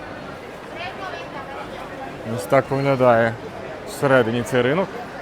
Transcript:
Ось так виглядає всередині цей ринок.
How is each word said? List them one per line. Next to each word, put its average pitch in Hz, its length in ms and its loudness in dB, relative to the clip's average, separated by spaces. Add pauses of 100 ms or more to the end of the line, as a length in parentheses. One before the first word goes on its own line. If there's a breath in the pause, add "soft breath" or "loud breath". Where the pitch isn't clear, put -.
(2250)
Ось - 80 -4
так 135 260 2
виглядає 127 640 6 (540)
всередині 120 540 4
цей 123 200 2
ринок. 156 260 2 (340)